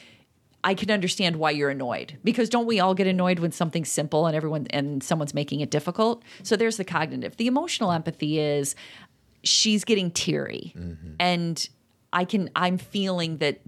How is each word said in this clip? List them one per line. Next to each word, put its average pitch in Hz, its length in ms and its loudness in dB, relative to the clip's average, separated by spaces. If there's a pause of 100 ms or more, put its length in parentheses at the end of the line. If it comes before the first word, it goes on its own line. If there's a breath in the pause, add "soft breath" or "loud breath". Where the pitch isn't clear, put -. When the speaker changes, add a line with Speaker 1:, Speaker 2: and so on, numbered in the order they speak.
(640 loud breath)
Speaker 1:
I 190 120 2
can 214 160 -2
understand 180 460 2
why 156 140 2
you're 143 200 2
annoyed, 123 520 -6
because 233 240 2
don't 233 200 0
we 226 120 2
all 190 140 4
get 190 140 2
annoyed 180 320 2
when 170 120 0
something's 165 380 -2
simple 156 380 2
and 156 80 2
everyone, 156 340 -2
and 139 320 -2
someone's 156 320 -2
making 147 280 -2
it 143 100 -4
difficult? 220 500 0 (220 loud breath)
So 226 120 0
there's 226 220 0
the 190 80 -6
cognitive. 147 520 -4
The 233 100 0
emotional 254 440 0
empathy 156 480 -2
is 147 360 0 (680 loud breath)
she's 214 400 4
getting 196 280 2
teary, - 680 -4
Speaker 2:
Mm-hmm. 85 420 -10
Speaker 1:
and 175 500 0 (420)
I 180 140 2
can, 185 300 0
I'm 180 240 2
feeling 180 580 -2
that 143 300 0